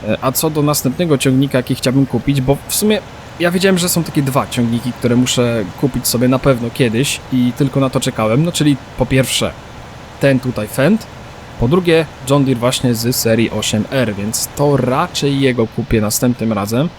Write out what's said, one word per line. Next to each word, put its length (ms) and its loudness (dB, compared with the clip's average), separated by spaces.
E, 140 -2
a 100 0
co 180 0
do 120 -2
następnego 560 0
ciągnika, 400 2
jaki 180 0
chciałbym 300 2
kupić, 360 0
bo 160 2
w 80 -6
sumie 260 2
ja 120 2
wiedziałem, 260 4
że 120 0
są 140 0
takie 180 -2
dwa 260 0
ciągniki, 460 0
które 220 0
muszę 500 0
kupić 260 -2
sobie 200 0
na 120 2
pewno 300 2
kiedyś 500 0
i 240 2
tylko 220 0
na 100 2
to 100 0
czekałem. 440 0
No, 80 0
czyli 260 2
po 80 2
pierwsze 460 0
ten 200 4
tutaj 280 -4
Fendt, 400 0
po 80 2
drugie 380 4
John 160 4
Deere 140 0
właśnie 360 0
z 200 -2
serii 360 2
osiem 400 -2
R, 240 0
więc 400 -4
to 220 2
raczej 640 0
jego 280 2
kupię 340 0
następnym 520 0
razem. 460 0